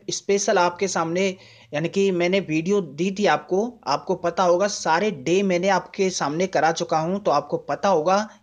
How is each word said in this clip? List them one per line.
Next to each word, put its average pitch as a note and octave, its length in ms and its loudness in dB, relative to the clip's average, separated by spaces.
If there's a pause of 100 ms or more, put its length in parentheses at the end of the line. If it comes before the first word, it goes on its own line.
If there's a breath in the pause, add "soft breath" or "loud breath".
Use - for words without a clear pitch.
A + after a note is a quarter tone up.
(100)
स्पेशल G3 480 0
आपके F3+ 300 0
सामने, F#3 480 -2 (380 loud breath)
यानी D#3 140 -2
कि G3 220 2
मैंने F3+ 300 2
वीडियो D#3+ 400 0
दी E3+ 380 -4
थी G3+ 80 2
आपको, F#3 600 0
आपको D3 280 0
पता F3 280 -2
होगा, F3+ 260 4
सारे F#3+ 420 0
डे E3 320 0
मैंने F#3 260 0
आपके F#3+ 420 0
सामने E3 360 -2
करा D#3+ 260 2
चुका E3 260 -2
हूं, F3 200 -2
तो G3 120 -2
आपको D3 260 0
पता D#3 320 -2
होगा, F#3+ 420 2 (120 loud breath)